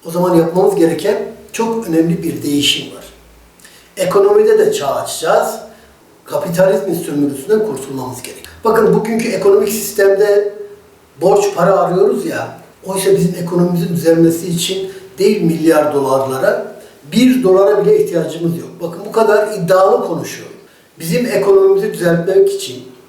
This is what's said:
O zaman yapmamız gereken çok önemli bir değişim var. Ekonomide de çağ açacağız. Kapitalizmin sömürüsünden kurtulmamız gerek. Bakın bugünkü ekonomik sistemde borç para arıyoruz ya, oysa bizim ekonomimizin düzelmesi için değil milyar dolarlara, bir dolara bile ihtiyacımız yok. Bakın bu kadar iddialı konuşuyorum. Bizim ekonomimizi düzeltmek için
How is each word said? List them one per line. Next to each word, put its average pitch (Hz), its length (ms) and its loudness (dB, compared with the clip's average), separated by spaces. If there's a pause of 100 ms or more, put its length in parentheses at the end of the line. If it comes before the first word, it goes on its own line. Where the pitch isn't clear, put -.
O 165 40 -12
zaman 180 240 0
yapmamız 175 420 2
gereken 202 420 0 (340)
çok 226 360 -4
önemli 165 340 0
bir 135 200 -8
değişim 143 540 -2
var. - 80 -20 (920)
Ekonomide 415 640 4
de - 140 4
çağ - 220 -2
açacağız. - 600 -2 (720)
Kapitalizmin 190 720 0
sömürüsünden 165 720 -2
kurtulmamız 127 560 -10
gerek. - 200 -16 (220)
Bakın 220 300 2
bugünkü - 340 -2
ekonomik 202 400 2
sistemde 202 840 0 (680)
borç 403 240 2 (100)
para 185 240 2
arıyoruz 175 480 0
ya, - 320 -8 (260)
oysa 190 260 -2
bizim 170 320 2
ekonomimizin 175 460 0
düzelmesi 165 600 2
için 185 420 -4 (280)
değil 202 240 2
milyar 156 520 2
dolarlara, 135 800 -2 (400)
bir 254 300 4
dolara 190 420 4
bile 214 200 4
ihtiyacımız 170 540 -4
yok. - 100 -14 (140)
Bakın 170 260 -8
bu - 40 -12
kadar 208 460 2
iddialı 190 480 2
konuşuyorum. - 500 -10 (440)
Bizim 233 260 -2
ekonomimizi 196 680 2
düzeltmek 175 600 2
için - 300 -10 (260)